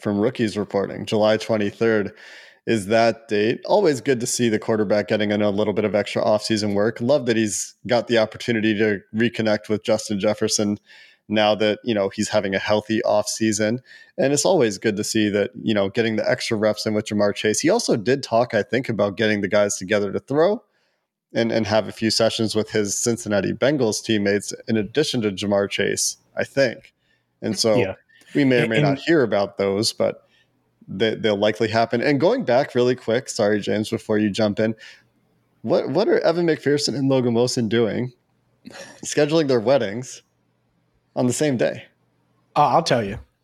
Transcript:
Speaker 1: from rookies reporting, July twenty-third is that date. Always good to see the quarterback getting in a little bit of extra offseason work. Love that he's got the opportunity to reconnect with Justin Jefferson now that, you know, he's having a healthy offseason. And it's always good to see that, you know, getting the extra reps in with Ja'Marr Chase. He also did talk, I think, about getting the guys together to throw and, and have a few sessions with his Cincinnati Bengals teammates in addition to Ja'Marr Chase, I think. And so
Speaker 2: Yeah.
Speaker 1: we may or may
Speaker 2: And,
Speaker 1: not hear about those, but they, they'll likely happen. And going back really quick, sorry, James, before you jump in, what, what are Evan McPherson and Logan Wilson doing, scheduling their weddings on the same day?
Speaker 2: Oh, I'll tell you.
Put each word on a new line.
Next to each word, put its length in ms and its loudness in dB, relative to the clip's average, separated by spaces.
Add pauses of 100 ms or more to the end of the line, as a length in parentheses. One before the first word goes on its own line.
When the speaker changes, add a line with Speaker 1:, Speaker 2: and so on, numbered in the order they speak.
Speaker 1:
from 200 -2
rookies 360 0
reporting, 480 -4
July 320 2
twenty-third 760 0 (520)
is 220 0
that 400 2
date. 380 0
Always 360 2
good 200 0
to 80 -6
see 200 0
the 120 0
quarterback 480 0
getting 240 0
in 100 0
a 80 2
little 240 0
bit 100 -2
of 120 0
extra 260 -2
offseason 520 0
work. 260 0
Love 260 0
that 100 2
he's 380 -2 (140)
got 180 2
the 120 2
opportunity 600 0
to 220 0 (120)
reconnect 560 0
with 140 -2
Justin 380 -2
Jefferson 580 0 (500)
now 280 2
that, 260 0
you 120 -2
know, 140 0
he's 200 -4
having 260 -2
a 60 0
healthy 440 -2
offseason. 760 -2 (360)
And 160 0
it's 120 0
always 340 2
good 200 0
to 40 -2
see 280 0
that, 200 0 (100)
you 140 0
know, 140 0
getting 260 0
the 160 0
extra 260 -2
reps 300 0
in 80 -2
with 120 -2
Ja'Marr 280 0
Chase. 240 0
He 120 0
also 260 0
did 260 0
talk, 320 0
I 80 2
think, 260 -2
about 280 0
getting 240 2
the 80 -2
guys 280 2
together 360 -2
to 80 -2
throw 420 0 (720)
and, 160 0
and 160 0
have 220 0
a 40 -12
few 180 -2
sessions 440 0
with 160 -2
his 260 -2
Cincinnati 560 -2
Bengals 520 0
teammates 480 0 (160)
in 80 0
addition 460 -2
to 100 0
Ja'Marr 360 -2
Chase, 500 -4 (180)
I 80 -2
think. 480 -4 (500)
And 140 -4
so 180 2
Speaker 2:
Yeah. 200 0 (400)
Speaker 1:
we 100 2
may 180 4
or 40 0
may 100 0
Speaker 2:
And, 80 2
Speaker 1:
not 140 2
hear 240 2
about 360 -2
those, 340 0
but 340 -4 (640)
they, 260 0
they'll 220 0
likely 320 0
happen. 320 0
And 180 0
going 260 2
back 300 0
really 220 2
quick, 320 -2
sorry, 320 0
James, 300 -4
before 260 -2
you 140 2
jump 280 -2
in, 160 0 (840)
what, 300 -2
what 180 0
are 120 2
Evan 260 0
McPherson 500 0
and 140 0
Logan 240 2
Wilson 340 0
doing, 440 0 (920)
scheduling 440 0
their 120 2
weddings 600 -2 (920)
on 100 0
the 60 2
same 240 0
day? 280 -2 (680)
Speaker 2:
Oh, 80 4
I'll 220 4
tell 200 0
you. 140 -8 (240)